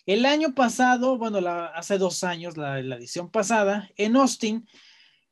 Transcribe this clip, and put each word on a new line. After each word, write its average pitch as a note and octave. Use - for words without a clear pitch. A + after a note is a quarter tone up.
El A#3
año D4
pasado, B3+
bueno, G#3+
la, F3
hace E3+
dos F#3
años, E3+
la, C#3
la B2+
edición E3+
pasada, G#3
en A3
Austin, A3+